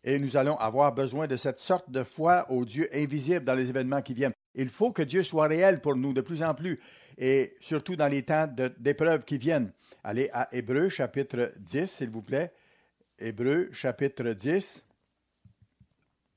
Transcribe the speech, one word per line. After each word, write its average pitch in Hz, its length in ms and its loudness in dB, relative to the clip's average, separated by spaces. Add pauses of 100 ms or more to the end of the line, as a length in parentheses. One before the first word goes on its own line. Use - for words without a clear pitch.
Et 139 160 0
nous 139 160 -4
allons 143 220 4
avoir 127 360 2
besoin 135 340 -2
de 131 100 -2
cette 127 220 -4
sorte 180 300 -2
de 127 140 -4
foi 165 480 2
au 123 140 0
Dieu 123 260 -2
invisible 147 540 -2
dans 131 100 2
les 127 140 0
événements 131 320 -2
qui 131 120 -10
viennent. 123 200 0 (200)
Il 131 140 -2
faut 214 240 0
que 180 100 -2
Dieu 156 220 0
soit 156 240 2
réel 170 320 4
pour 143 160 0
nous 131 160 0
de 131 80 2
plus 156 240 -4
en 160 100 0
plus, 131 240 -4 (400)
et 131 440 2
surtout 160 340 -4
dans 151 140 2
les 139 140 0
temps 156 240 2
de, 127 200 -2 (100)
d'épreuves 143 460 2
qui 147 140 -4
viennent. 127 340 0 (320)
Allez 120 300 -2
à 120 180 -2
Hébreux 127 380 0
chapitre 135 680 -2
dix, 135 320 -4
s'il 127 200 -8
vous 110 120 -10
plaît. 139 300 -4 (680)
Hébreux 120 540 -2
chapitre 127 600 -2
dix. 147 500 -4 (1500)